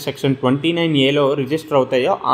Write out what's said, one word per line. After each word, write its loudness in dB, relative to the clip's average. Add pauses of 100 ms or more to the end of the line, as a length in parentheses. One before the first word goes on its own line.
section -2 (100)
twenty-nine 0 (120)
A 2
లో 2 (160)
రిజిస్టర్ -2
అవుతాయో 0 (200)